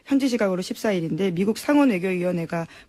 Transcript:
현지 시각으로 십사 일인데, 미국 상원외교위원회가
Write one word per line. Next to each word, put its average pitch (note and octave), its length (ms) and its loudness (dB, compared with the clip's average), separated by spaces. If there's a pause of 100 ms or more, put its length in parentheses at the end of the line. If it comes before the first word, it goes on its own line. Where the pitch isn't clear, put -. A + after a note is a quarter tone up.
현지 C#4 220 2
시각으로 G3+ 360 0
십사 A3 280 -4
일인데, E3+ 380 0
미국 G3 300 0
상원외교위원회가 F3+ 1040 0 (240)